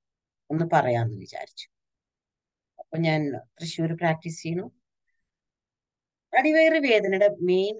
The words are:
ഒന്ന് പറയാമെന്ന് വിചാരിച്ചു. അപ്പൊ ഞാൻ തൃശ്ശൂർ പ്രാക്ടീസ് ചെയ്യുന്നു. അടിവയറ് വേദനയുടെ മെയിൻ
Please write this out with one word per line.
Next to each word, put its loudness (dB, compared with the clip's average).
ഒന്ന് -2
പറയാമെന്ന് 0
വിചാരിച്ചു. -18
അപ്പൊ -12
ഞാൻ -2
തൃശ്ശൂർ -8
പ്രാക്ടീസ് -4
ചെയ്യുന്നു. -8
അടിവയറ് 4
വേദനയുടെ 2
മെയിൻ 0